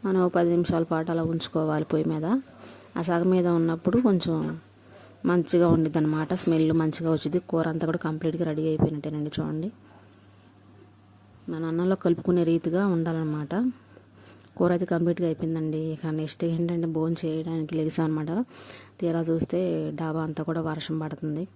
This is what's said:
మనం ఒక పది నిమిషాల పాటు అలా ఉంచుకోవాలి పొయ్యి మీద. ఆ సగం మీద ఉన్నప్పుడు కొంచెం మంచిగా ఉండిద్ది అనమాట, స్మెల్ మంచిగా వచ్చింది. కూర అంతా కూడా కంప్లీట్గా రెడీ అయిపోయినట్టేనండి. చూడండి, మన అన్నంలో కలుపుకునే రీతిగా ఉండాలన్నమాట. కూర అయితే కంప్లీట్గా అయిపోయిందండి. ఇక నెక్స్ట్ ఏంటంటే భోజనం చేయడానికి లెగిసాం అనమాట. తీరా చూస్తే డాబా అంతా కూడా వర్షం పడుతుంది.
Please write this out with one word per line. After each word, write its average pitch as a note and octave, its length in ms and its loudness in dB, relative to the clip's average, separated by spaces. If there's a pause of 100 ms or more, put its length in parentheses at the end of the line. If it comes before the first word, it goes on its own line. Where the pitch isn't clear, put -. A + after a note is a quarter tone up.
మనం F#3+ 220 2
ఒక F3+ 100 2
పది F3 200 4
నిమిషాల E3+ 360 2
పాటు E3 220 -2
అలా E3 180 0
ఉంచుకోవాలి D#3 600 0
పొయ్యి D#3 180 2
మీద. D#3 160 -2 (720)
ఆ - 80 -4
సగం F3 260 2
మీద F3+ 140 4 (140)
ఉన్నప్పుడు E3 440 2
కొంచెం E3+ 320 2 (960)
మంచిగా F3 360 4 (100)
ఉండిద్ది D#3+ 240 0
అనమాట, D#3 300 0 (120)
స్మెల్ D#3+ 400 2
మంచిగా D#3+ 320 0
వచ్చింది. D#3 240 -2 (120)
కూర E3 220 0
అంతా D#3+ 180 -2
కూడా E3 140 -2
కంప్లీట్గా D#3+ 460 -2
రెడీ D#3 200 -2
అయిపోయినట్టేనండి. D3+ 680 -2
చూడండి, D#3 320 -4 (1800)
మన D#3+ 180 -6
అన్నంలో F3+ 340 2
కలుపుకునే F3 480 2
రీతిగా E3+ 320 2 (100)
ఉండాలన్నమాట. D#3+ 580 -2 (1040)
కూర F3+ 180 4
అయితే F3 180 -2
కంప్లీట్గా E3+ 380 2
అయిపోయిందండి. D#3 500 -4 (140)
ఇక E3 100 -8 (160)
నెక్స్ట్ - 200 -6 (100)
ఏంటంటే E3+ 440 0
భోజనం D#3+ 280 0
చేయడానికి D#3+ 560 -4
లెగిసాం D#3 280 0
అనమాట. D#3 220 -2 (680)
తీరా E3 200 0 (100)
చూస్తే E3 280 0 (420)
డాబా D#3+ 280 -2
అంతా D#3 200 -6
కూడా E3 120 -2 (120)
వర్షం D#3+ 320 -6
పడుతుంది. D3+ 400 -6 (120)